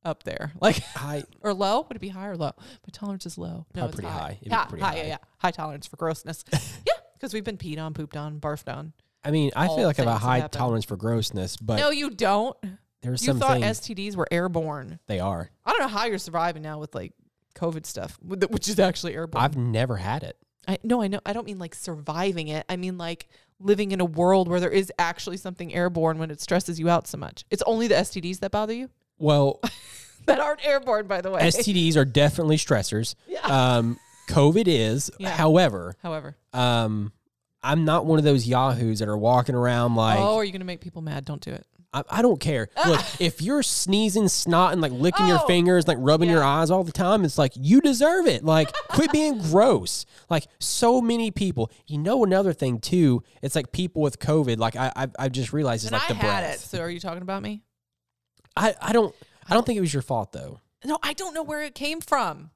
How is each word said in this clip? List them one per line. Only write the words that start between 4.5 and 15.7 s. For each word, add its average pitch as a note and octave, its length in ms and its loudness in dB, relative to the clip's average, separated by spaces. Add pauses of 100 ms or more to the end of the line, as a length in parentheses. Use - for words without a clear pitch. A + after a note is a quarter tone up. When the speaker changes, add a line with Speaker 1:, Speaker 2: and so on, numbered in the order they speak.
Speaker 1:
Yeah, A3+ 140 0
Speaker 2:
pretty F3 180 -10
Speaker 1:
high, F#3 80 -2
Speaker 2:
high. D#3 60 -6
Speaker 1:
yeah, D#3 100 -8
yeah. D3+ 100 -8 (220)
High F3+ 120 0
tolerance D#3 360 -12
for - 100 -20
grossness. D#3+ 520 -6
Speaker 2:
<laughs> - 40 -2 (320)
Speaker 1:
Yeah, C#5+ 80 2 (260)
'cause B3+ 140 -10
we've G#3+ 100 -6
been G#3 140 -10
peed D3+ 220 -10
on, D#3 160 -8
pooped D3+ 220 -10
on, D3+ 220 -10
barfed D3 320 -8
on. D3+ 220 -12 (300)
Speaker 2:
I C#3+ 80 -2
mean, D3 240 2
I D3+ 100 2
Speaker 1:
All E3 120 0
Speaker 2:
feel A3+ 100 2
like D3 120 2
I C3+ 40 2
have A#2 60 2
a A#2 60 2
Speaker 1:
things G#2+ 80 -2
Speaker 2:
high B2+ 180 2
Speaker 1:
happen. D3 180 -8
Speaker 2:
tolerance A#2 260 -2
for G#2 120 -8
grossness, G#2+ 600 -4
but A2 200 -4
Speaker 1:
No, - 120 2
you D4 220 -2
don't. G#3+ 440 0 (460)
Speaker 2:
there B2 100 -6
are - 20 -2
Speaker 1:
You B2 40 -4
Speaker 2:
some B2 220 0
Speaker 1:
thought C3+ 140 4
Speaker 2:
things B2 120 0
Speaker 1:
S - 140 -2
T A3+ 160 -12
Ds G3+ 200 -8
were E3+ 140 -2
airborne. D#3+ 760 -4
Speaker 2:
They G2 120 -4
are. F2 300 -4 (160)
Speaker 1:
I A#3+ 60 -2